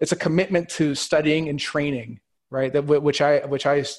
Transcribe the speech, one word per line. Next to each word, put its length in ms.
it's 100
a 40
commitment 540
to 260
studying 540
and 100
training, 600
right? 240
That 80
w-, 180
which 220
I, 240
which 220
I, 160